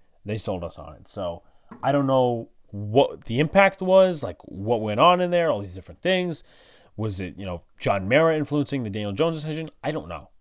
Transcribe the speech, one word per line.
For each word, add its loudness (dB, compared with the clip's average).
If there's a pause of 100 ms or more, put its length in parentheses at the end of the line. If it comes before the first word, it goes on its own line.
(260)
They -4
sold -6
us -10
on -16
it. -20
So -8 (400)
I 2
don't 2
know 2 (220)
what 0
the -2
impact 4
was, 4
like, -10
what -2
went -2
on 6
in 0
there, 2
all -2
these -10
different -18
things. 0 (520)
Was -4
it, -8
you -12
know, -8 (140)
John -2
Mara 4
influencing -2
the -6
Daniel -4
Jones 0
decision? -8 (140)
I -4
don't -8
know. -12 (120)